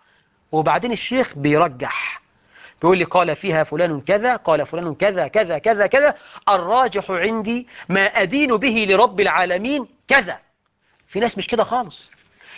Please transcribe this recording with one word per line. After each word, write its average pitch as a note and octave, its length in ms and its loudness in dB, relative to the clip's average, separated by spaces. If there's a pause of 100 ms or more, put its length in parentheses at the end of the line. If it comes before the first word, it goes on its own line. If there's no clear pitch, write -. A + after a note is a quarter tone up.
(520)
وبعدين D#3+ 400 0
الشيخ A#3+ 440 -2
بيرجح، D3 840 -2 (600)
بيقول F#3 160 4
لي: E3+ 60 0
"قال E3 320 0
فيها D#3+ 280 0
فلان D#3 380 -2
كذا، G#3+ 340 0
قال D3+ 300 0
فلان E3 300 -6
كذا، F3+ 320 0
كذا، E3+ 300 0
كذا، G#3 300 2
كذا، C#4 280 2 (340)
الراجح G3 640 0
عندي A3 560 -4 (220)
ما F#3+ 160 2
أدين A3+ 520 0
به A3 320 0
لرب G3 300 4
العالمين F#3+ 680 0 (200)
كذا". G#3+ 320 0 (680)
في - 120 -8
ناس A3+ 180 -2
مش F#3 100 -6
كده A3 160 0
خالص، A3 480 -6 (460)